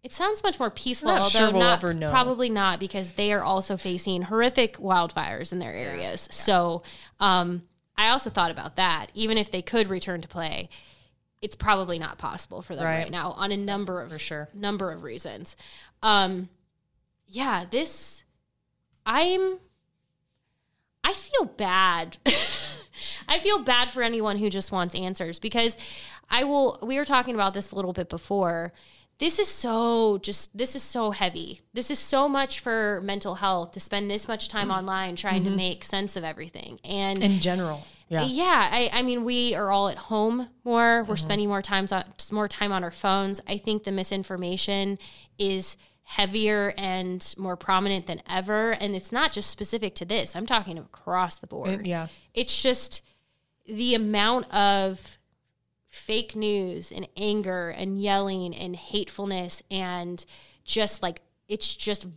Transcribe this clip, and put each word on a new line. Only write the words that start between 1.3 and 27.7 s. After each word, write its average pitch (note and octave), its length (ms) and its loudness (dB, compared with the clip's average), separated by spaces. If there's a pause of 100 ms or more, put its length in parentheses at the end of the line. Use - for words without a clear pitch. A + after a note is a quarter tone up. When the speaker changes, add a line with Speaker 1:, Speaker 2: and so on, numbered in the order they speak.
Speaker 2:
sure A3 120 8
we'll F#3 120 6
Speaker 1:
not, E3+ 160 8
Speaker 2:
ever E3+ 160 0
know. D#3+ 160 -2
Speaker 1:
probably B3 400 4
not, G3 280 2
because F#3+ 360 -6
they G#3 180 2
are G3+ 100 2
also F#3+ 360 0
facing F3+ 440 -2
horrific A3+ 540 2
wildfires F3 760 0
in F3+ 80 -4
their A2+ 140 -8
Speaker 2:
Yeah. G2+ 140 -8
Speaker 1:
areas. - 420 -6
Speaker 2:
Yeah. - 60 -6
Speaker 1:
So, F3 460 2 (380)
um, F3 420 4 (340)
I G#3+ 140 6
also C4 180 2
thought F3 220 2
about - 260 -10
that. F3 380 2
Even A3 240 2
if G#3 120 0
they F3+ 120 -4
could G#3+ 260 2
return F3+ 320 -4
to D#3+ 80 -14
play, E3 400 -4 (720)
it's G#3+ 160 -8
probably F#3+ 420 0
not - 200 -10
possible - 420 -8
for F3+ 160 -12
them E3+ 80 -4
Speaker 2:
Right. D#3+ 200 0
Speaker 1:
right - 60 -8
now F3 220 -4
on G3 200 -4
a G3 40 -2
number G3 460 -4
of, F3 100 -12
Speaker 2:
For D#3 60 -10
sure. D3+ 340 -8
Speaker 1:
number G3+ 400 -4
of D#3+ 100 -12
reasons. A#2+ 540 -12 (460)
Um, F#3+ 460 4 (800)
yeah, G#3+ 440 -2
this, - 540 -4 (840)
I'm, F#4 520 2 (1400)
I F4 100 2
feel A4 320 0
bad. F3+ 760 2
<laughs> - 1080 -2
I D#4+ 100 4
feel G4+ 240 4
bad B3 280 4
for B3 120 -2
anyone A3 360 0
who G#3 120 2
just F#3+ 220 -4
wants F3+ 220 -2
answers, F#3 440 -6
because A#3 380 2 (540)
I B3+ 140 4
will, C#4 380 4
we B3+ 160 -2
were D4 60 0
talking B3+ 300 2
about G3 200 2
this G3 180 -8